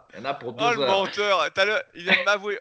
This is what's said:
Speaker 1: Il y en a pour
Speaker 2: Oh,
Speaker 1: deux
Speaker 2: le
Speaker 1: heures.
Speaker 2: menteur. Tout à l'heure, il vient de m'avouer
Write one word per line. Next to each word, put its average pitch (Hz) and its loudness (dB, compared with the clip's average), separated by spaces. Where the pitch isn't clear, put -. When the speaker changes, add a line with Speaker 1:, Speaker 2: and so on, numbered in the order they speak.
Speaker 1:
Il - -16
y - -14
en 127 -8
a 135 -2
pour 120 -10
Speaker 2:
Oh, 117 -8
Speaker 1:
deux 233 2
Speaker 2:
le 220 -2
Speaker 1:
heures. - 2
Speaker 2:
menteur. 196 0
Tout 196 2
à 196 4
l'heure, 214 0
il 175 -14
vient 190 2
de 185 2
m'avouer 202 0